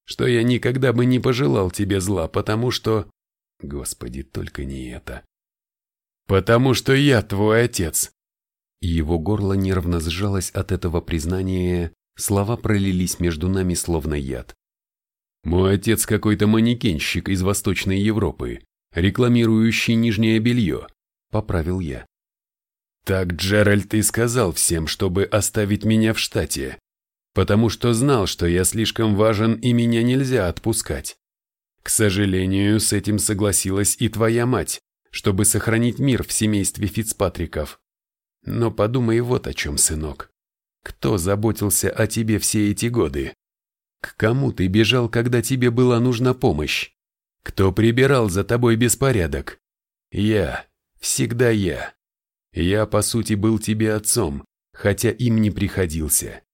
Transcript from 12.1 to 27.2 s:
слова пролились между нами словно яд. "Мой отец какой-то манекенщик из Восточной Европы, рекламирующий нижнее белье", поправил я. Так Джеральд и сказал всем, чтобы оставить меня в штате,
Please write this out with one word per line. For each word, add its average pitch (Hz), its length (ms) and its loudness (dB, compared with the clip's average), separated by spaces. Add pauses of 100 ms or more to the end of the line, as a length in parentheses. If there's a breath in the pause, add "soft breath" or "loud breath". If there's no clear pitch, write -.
слова 101 420 -2
пролились 95 600 0
между 87 300 -2
нами 92 240 0
словно 78 420 -2
яд. 65 400 -8 (880)
"Мой 95 320 2
отец 107 300 0
какой-то 104 420 0
манекенщик 110 840 0
из 92 120 0
Восточной 95 580 -2
Европы, 98 640 -2 (320)
рекламирующий 113 1000 2
нижнее 113 440 2
белье", 117 480 0 (440)
поправил 92 480 -2
я. 67 260 -8 (1000)
Так 92 280 -2
Джеральд 101 600 2
и 107 80 2
сказал 113 500 0
всем, 82 360 -2
чтобы 95 380 0
оставить 104 600 0
меня 110 280 2
в - 60 -4
штате, - 600 -4 (540)